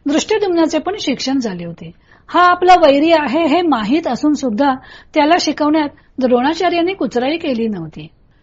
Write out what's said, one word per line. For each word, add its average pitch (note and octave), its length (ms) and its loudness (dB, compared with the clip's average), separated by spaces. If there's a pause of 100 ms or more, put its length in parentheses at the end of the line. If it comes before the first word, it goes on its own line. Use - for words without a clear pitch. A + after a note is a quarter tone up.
दृष्टिद्युम्नाचे E4 720 0
पण F#4+ 200 -6
शिक्षण C4+ 400 -4
झाले F#3 260 -6
होते. E3+ 260 -14 (360)
हा E4+ 140 0
आपला F4+ 400 4
वैरी D4 300 4
आहे D4+ 340 2
हे D#4+ 160 2
माहीत C#4+ 460 0
असून D4 260 0
सुद्धा C4+ 400 0 (400)
त्याला D#4 280 2
शिकवण्यात D4+ 480 0 (300)
द्रोणाचार्यांनी E4 760 0
कुचराई C4+ 440 -4
केली B3 300 -4
नव्हती. D#3+ 400 -10 (360)